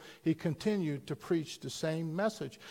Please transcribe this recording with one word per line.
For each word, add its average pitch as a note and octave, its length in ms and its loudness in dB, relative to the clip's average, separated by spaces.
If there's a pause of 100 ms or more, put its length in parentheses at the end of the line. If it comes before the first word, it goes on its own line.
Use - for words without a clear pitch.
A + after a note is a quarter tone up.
(220)
he D#3+ 120 4
continued D#3+ 760 2
to D3+ 100 -2
preach E3 420 0
the C#3+ 100 -6
same D#3+ 460 -2
message. G3 420 0 (140)